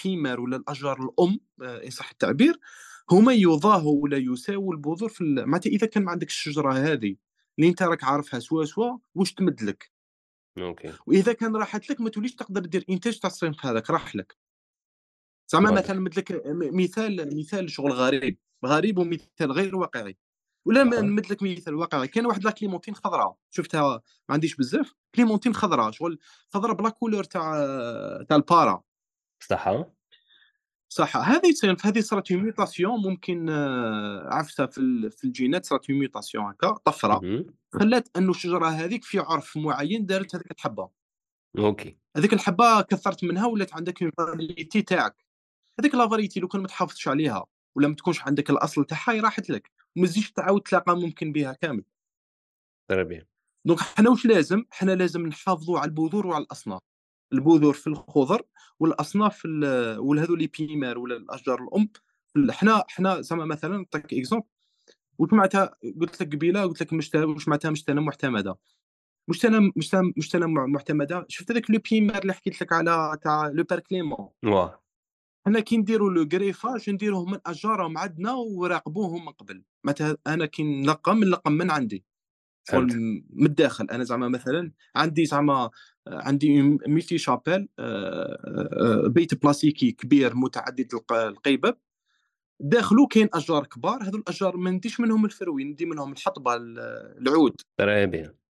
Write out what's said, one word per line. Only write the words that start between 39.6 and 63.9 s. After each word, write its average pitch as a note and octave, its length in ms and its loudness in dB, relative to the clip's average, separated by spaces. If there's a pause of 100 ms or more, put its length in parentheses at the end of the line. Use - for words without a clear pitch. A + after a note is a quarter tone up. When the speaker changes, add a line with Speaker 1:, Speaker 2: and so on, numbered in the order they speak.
Speaker 1:
دارت F#3+ 300 -4
هذيك - 160 -12
الحبة. G2 380 -8 (680)
Speaker 2:
أوكي. G#2 400 -2 (200)
Speaker 1:
هذيك G3 160 0
الحبة G#3+ 480 4
كثرت F#3+ 420 -4
منها F3+ 240 -2
ولات G#3 260 -4
عندك E3+ 300 -8
اون D#3+ 140 -2
فاريتي E3 640 -4
تاعك. D3 440 -2 (540)
هذيك D4 160 2
لا A#3 140 4
فاريتي G#3+ 300 -2
لو F3+ 80 -4
كان G3 140 -6
ما F#3 60 -8
تحافظش - 400 -6
عليها C3+ 380 -2 (300)
ولا C#3+ 120 4
ما D3+ 80 -2
تكونش - 260 -4
عندك C#3+ 280 -2
الأصل D3 360 0
تاعها، E3 260 -2
هي A3 80 0
راحت G#3+ 300 -2
لك. A#2 220 -6 (240)
وما F3+ 120 4
تجيش G3+ 240 -2
تعاود F#3+ 300 0
تلاقى F3 360 2
ممكن E3 340 -4
بها C#3+ 220 -2
كامل. C3 300 -6 (1080)
Speaker 2:
Très F#2 140 2
bien. F2+ 200 -10 (400)
Speaker 1:
دونك D#3+ 140 2
حنا A3 300 4
واش A#3+ 160 4
لازم؟ G3 440 4
حنا - 220 0
لازم F3 360 0
نحافظوا E3 520 -2
على D3 100 -2
البذور D#3+ 380 -2
وعلى D#3 160 -2
الأصناف. G2 380 -12 (520)
البذور D3 400 6
في - 140 -10
الخضر D3 540 0 (380)
والأصناف G3 580 0
في - 100 -12
ال-، C3 520 -2
والهذو D#3 360 0
لي E3 120 -2
بيمار D3 500 -6
ولا B2 200 -6
الأشجار B2+ 460 -6
الأم. G#3 260 0 (440)
في D3+ 60 2
ال-، B2+ 120 4
حنا، G3+ 360 4
حنا F#3 340 -2
زعما E3 240 -6
مثلا D#3+ 320 -6
نعطيك D#3 360 -8